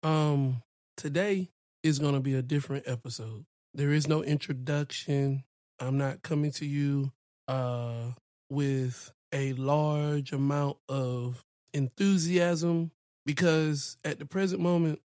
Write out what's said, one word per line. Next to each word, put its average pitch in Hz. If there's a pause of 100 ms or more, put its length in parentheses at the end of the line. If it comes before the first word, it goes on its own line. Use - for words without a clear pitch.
Um, 147 (320)
today 185 (340)
is 151
gonna 143
be 135
a 131
different 139
episode. 113 (300)
There 143
is 147
no 156
introduction. 139 (380)
I'm 131
not 139
coming 147
to 147
you, 143 (380)
uh, 120 (360)
with 135 (220)
a 135
large 147
amount 143 (100)
of 123 (300)
enthusiasm 170 (340)
because 156
at 151
the 147
present 190
moment 170 (120)